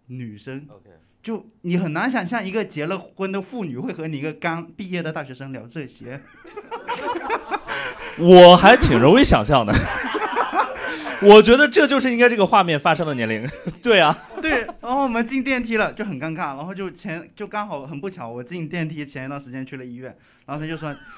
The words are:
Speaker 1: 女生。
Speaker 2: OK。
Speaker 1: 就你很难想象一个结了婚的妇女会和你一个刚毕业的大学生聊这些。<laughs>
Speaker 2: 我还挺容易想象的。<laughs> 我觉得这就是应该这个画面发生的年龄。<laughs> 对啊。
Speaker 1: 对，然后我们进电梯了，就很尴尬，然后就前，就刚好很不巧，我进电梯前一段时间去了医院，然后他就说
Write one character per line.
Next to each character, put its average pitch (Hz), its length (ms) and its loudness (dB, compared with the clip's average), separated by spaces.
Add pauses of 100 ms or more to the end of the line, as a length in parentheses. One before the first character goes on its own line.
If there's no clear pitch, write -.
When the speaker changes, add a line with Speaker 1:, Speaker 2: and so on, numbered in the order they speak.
Speaker 1:
女 123 320 -14
生。 135 320 -16
Speaker 2:
OK。 98 140 -20 (360)
Speaker 1:
就 220 240 -12 (180)
你 175 140 -4
很 175 160 -4
难 190 160 -4
想 240 160 -4
象 208 220 -8
一 190 60 -10
个 214 120 -4
结 151 220 -10
了 190 100 -6
婚 190 360 -10
的 196 100 -6
妇 226 220 -12
女 131 120 -10
会 185 160 -10
和 160 140 -12
你 160 100 -8
一 135 40 -10
个 156 120 -8
刚 165 320 -8
毕 180 280 -14
业 175 100 -6
的 160 100 -8
大 151 120 -10
学 131 100 -18
生 135 180 -16
聊 117 140 -14
这 139 180 -14
些。 123 380 -18 (920)
<laughs> - 1000 -10
Speaker 2:
我 180 400 12
还 196 200 8
挺 151 200 0
容 156 240 6
易 381 40 6
想 120 200 2
象 123 220 2
的。 104 60 -2 (760)
<laughs> - 720 -8
我 208 220 10
觉 233 140 6
得 294 120 4
这 320 160 2
就 269 140 0
是 254 140 -2
应 233 40 -2
该 240 120 4
这 233 80 2
个 196 100 2
画 202 160 4
面 165 160 0
发 160 160 2
生 165 100 -2
的 151 100 -4
年 117 140 -4
龄。 110 160 -6 (180)
<laughs> - 200 -12
对 220 160 2
啊。 151 180 4 (240)
Speaker 1:
对， 277 240 -4 (160)
然 247 140 -8
后 277 80 -2
我 269 60 -2
们 233 180 -4
进 269 160 -6
电 254 180 -4
梯 226 160 -4
了， 180 160 -2
就 208 120 -12
很 156 160 -10
尴 160 120 -8
尬， 151 240 -8
然 139 80 -12
后 185 80 -12
就 190 160 -10
前， 170 460 -14
就 208 100 -14
刚 208 220 -10
好 147 180 -12
很 143 160 -14
不 196 80 -10
巧， 135 200 -14
我 120 160 -14
进 165 240 -12
电 165 200 -8
梯 147 160 -12
前 139 200 -14
一 135 40 -12
段 143 120 -12
时 135 100 -20
间 131 160 -12
去 135 100 -16
了 127 80 -16
医 123 100 -16
院， 123 220 -18 (300)
然 139 100 -12
后 151 60 -10
他 156 80 -10
就 160 60 -8
说 151 180 -12 (240)